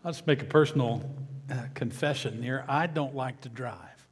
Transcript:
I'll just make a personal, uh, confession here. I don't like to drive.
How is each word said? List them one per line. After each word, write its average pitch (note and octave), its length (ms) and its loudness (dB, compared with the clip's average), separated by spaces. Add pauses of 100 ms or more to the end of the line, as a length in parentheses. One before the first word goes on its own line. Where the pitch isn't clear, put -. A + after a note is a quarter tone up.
I'll E3+ 80 -4
just - 140 -6
make D3 160 6
a - 20 -6
personal, C#3 580 4 (480)
uh, C3 40 -2 (180)
confession A#2+ 680 -2
here. C3 260 -4
I D3+ 180 4
don't D3 280 -2
like C3 280 -4
to C3 60 -12
drive. A#2+ 300 -8 (340)